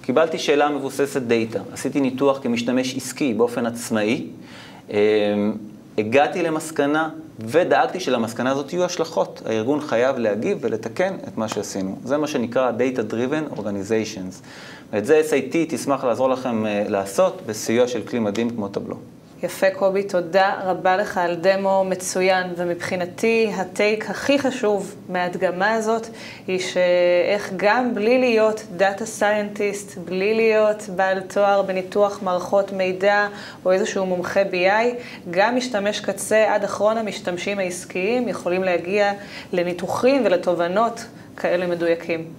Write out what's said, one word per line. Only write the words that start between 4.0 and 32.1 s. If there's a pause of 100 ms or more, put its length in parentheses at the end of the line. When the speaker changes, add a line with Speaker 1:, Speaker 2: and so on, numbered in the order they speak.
Speaker 1:
אמ, (1000)
הגעתי
למסקנה, (320)
ודאגתי
שלמסקנה
הזאת
יהיו
השלכות.
הארגון
חייב
להגיב
ולתקן (120)
את
מה
שעשינו.
זה
מה
שנקרא
Data
Driven
Organizations. (500)
ואת
זה (100)
S
I
T (120)
תשמח
לעזור
לכם,
אה,
לעשות
בסיוע
של
כלי
מדהים
כמו
טבלו. (480)
Speaker 2:
יפה,
קובי,
תודה (100)
רבה
לך
על
דמו
מצוין, (100)
ומבחינתי
הטייק
הכי
חשוב (140)
מההדגמה
הזאת (400)
היא
שאיך
גם
בלי
להיות (140)
דאטה
סיינטיסט,
בלי
להיות (140)
בעל
תואר
בניתוח